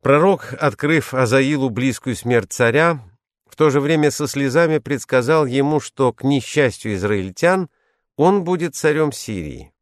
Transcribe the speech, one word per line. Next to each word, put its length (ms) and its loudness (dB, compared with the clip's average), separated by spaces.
Пророк, 540 2
открыв 560 -2
Азаилу 560 2
близкую 440 -4
смерть 380 -2
царя, 460 2
в 60 -20
то 160 4
же 80 2
время 320 2
со 160 -6
слезами 500 0
предсказал 720 0
ему, 320 0
что, 340 -2
к 100 -14
несчастью 720 0
израильтян, 760 -2
он 280 2
будет 320 -4
царем 360 0
Сирии. 600 -10